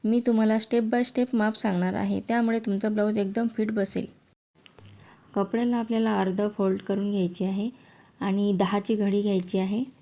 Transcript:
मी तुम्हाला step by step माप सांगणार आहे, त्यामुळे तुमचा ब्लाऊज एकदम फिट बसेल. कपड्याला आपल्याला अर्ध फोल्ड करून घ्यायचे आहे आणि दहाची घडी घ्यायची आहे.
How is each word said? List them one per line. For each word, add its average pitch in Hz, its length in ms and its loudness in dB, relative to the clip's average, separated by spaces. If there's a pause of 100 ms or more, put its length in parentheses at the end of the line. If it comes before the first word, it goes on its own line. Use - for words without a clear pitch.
मी 233 240 2
तुम्हाला 220 300 4
step 226 320 0
by 247 140 2
step 247 300 0
माप 220 200 2
सांगणार 185 400 0
आहे, 196 280 -2
त्यामुळे 226 380 0
तुमचा 208 300 -2
ब्लाऊज 214 280 0
एकदम 208 300 0
फिट 220 240 -2
बसेल. 196 340 -2 (1300)
कपड्याला 240 440 0
आपल्याला 226 420 0
अर्ध 190 220 0 (160)
फोल्ड 190 240 0
करून 196 300 -2
घ्यायचे 185 340 0
आहे 196 240 -2 (500)
आणि 202 400 0
दहाची 202 360 0
घडी 202 260 0
घ्यायची 190 360 0
आहे. 196 260 -2 (180)